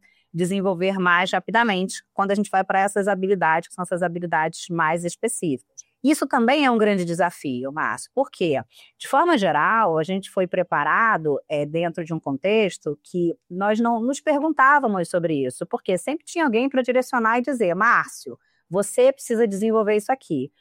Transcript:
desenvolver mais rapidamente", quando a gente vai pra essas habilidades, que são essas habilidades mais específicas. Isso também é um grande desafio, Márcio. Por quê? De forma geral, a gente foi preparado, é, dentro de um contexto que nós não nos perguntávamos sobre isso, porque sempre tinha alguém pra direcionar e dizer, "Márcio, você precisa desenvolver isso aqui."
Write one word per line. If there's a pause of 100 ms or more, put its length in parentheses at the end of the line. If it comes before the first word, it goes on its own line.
(340)
desenvolver
mais
rapidamente", (100)
quando
a
gente
vai
pra
essas
habilidades,
que
são
essas
habilidades
mais
específicas. (180)
Isso
também
é
um
grande
desafio,
Márcio.
Por
quê? (360)
De
forma
geral,
a
gente
foi
preparado,
é,
dentro
de
um
contexto
que (160)
nós
não
nos
perguntávamos
sobre
isso,
porque
sempre
tinha
alguém
pra
direcionar
e
dizer,
"Márcio, (320)
você
precisa
desenvolver
isso
aqui."